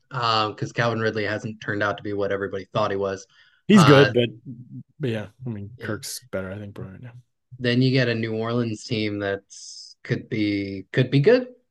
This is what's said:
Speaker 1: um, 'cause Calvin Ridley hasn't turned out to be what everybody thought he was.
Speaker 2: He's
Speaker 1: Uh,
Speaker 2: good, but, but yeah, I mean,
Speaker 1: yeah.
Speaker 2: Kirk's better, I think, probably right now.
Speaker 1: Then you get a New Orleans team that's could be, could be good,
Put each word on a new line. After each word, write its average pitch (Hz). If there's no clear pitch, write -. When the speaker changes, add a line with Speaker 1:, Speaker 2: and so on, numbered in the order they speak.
Speaker 1:
um, 110
'cause -
Calvin 117
Ridley 110
hasn't 107
turned 104
out 101
to -
be 104
what 98
everybody 98
thought 107
he 98
was. 98
Speaker 2:
He's 202
Speaker 1:
Uh, 135
Speaker 2:
good, 139
but, 120
but 139
yeah, 107
I 127
mean, 104
Speaker 1:
yeah. -
Speaker 2:
Kirk's -
better, 95
I 98
think, 104
probably 95
right -
now. 120
Speaker 1:
Then 123
you 131
get 127
a 120
New 113
Orleans 113
team 107
that's -
could -
be, 101
could 123
be 139
good, 247